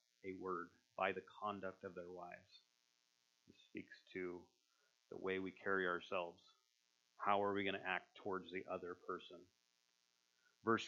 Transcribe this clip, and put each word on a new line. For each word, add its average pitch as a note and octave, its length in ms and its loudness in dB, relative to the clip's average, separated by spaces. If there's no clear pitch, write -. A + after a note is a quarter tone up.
a F#2+ 160 -4
word F2 280 -2
by F#2+ 160 4
the F#2 100 -6
conduct G2 420 -4
of F#2 100 -8
their F2+ 160 -10
wives. F2+ 520 -12
This - 100 -20
speaks - 260 -8
to F2+ 260 -2
the F#2+ 80 -8
way F#2+ 200 2
we F#2+ 140 -2
carry F#2+ 340 2
ourselves. F2 540 0
How G2+ 260 6
are G2+ 120 4
we G2+ 100 4
gonna F#2+ 220 2
act F#2 360 0
towards F#2 280 -2
the F#2 220 -4
other F2+ 240 -4
person? F2+ 320 -6
Verse A2 240 6